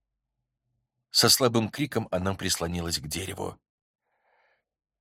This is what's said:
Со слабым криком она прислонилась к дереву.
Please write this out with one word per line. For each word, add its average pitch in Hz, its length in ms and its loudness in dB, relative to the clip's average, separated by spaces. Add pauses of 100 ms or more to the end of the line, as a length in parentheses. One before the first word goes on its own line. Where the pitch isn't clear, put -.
(1120)
Со - 180 6
слабым 113 400 4
криком 120 420 -4
она 92 220 0
прислонилась 87 680 -2
к 71 80 -12
дереву. 92 500 -6 (1400)